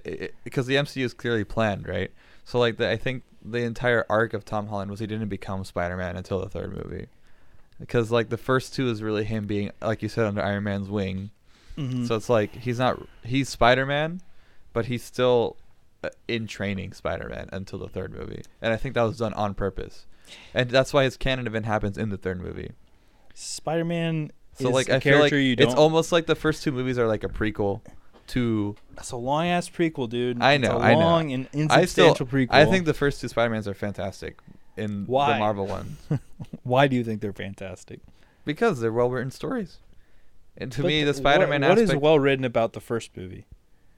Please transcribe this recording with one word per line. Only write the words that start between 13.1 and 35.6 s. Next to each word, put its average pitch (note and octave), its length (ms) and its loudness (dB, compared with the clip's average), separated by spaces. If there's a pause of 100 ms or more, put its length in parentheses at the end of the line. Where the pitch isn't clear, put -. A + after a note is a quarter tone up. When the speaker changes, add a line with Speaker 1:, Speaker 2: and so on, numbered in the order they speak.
Speaker 1:
he's B2+ 260 -2
Spider-Man, C#3+ 720 2 (520)
but A#2 120 0
he's A#2+ 180 -4
still, B2 540 2 (460)
uh, F2 60 -6 (180)
in A2+ 180 -2
training F#2+ 480 -6
Spider-Man - 580 -8
until F#2+ 280 -10
the - 100 -10
third F#2+ 240 -8
movie. - 300 -12 (180)
And A2+ 100 0
I A2 60 0
think C3 160 -6
that A#2+ 100 2
was G#2+ 140 0
done A2 160 -2
on G2+ 220 -2
purpose. - 500 -6 (480)
And B2 160 0
that's C3 240 2
why C#3 100 6
his B2+ 140 0
canon B2+ 300 -2
event G#2+ 180 -4
happens G#2 320 -2
in A2 120 -2
the F#2+ 80 -4
third F#2 220 -4
movie. E2+ 320 -10 (640)
Speaker 2:
Spider-Man E3 1000 -4 (220)
Speaker 1:
So, B2+ 160 -2
Speaker 2:
is A#2+ 40 2
Speaker 1:
like, C3 160 2
Speaker 2:
a A#2+ 60 2
Speaker 1:
I C3+ 40 2
feel C#3 200 4
like D3 120 6
Speaker 2:
character D3 80 4
you C3 140 4
Speaker 1:
it's C#3 120 4
Speaker 2:
don't B2+ 120 2
Speaker 1:
almost D#3+ 340 4
like E3+ 160 2
the D#3 80 2
first D3+ 280 -2
two D#3 80 0
movies B2+ 280 -2
are, A2+ 80 4
like, G#2+ 160 0
a F#2+ 60 -4
prequel G#2+ 520 -2 (460)
to A2 480 0 (200)
Speaker 2:
That's - 160 -12
a B2+ 60 -6
long-ass E3 520 0
prequel, D#3+ 400 -2
dude. A#2+ 320 -2
Speaker 1:
I C3 120 6
Speaker 2:
It's C#3 100 4
Speaker 1:
know, - 140 2
Speaker 2:
a - 20 -2
Speaker 1:
I A2+ 140 6
know. C#3 80 8
Speaker 2:
long E3 300 4
and C3 160 -2
Speaker 1:
I - 20 -20 (360)
still, F3+ 220 6
Speaker 2:
insubstantial C#3 180 4
prequel. B2+ 280 2
Speaker 1:
I D3 120 10
think F3+ 200 4
the D3 80 4
first C#3+ 280 0
two B2 60 -4
Spider-Mans A2+ 400 0
are G2 80 -4
fantastic G2 640 -8 (380)
in G#2 280 -4
Speaker 2:
Why? C#3 280 2
Speaker 1:
the - 60 0
Marvel G2+ 280 0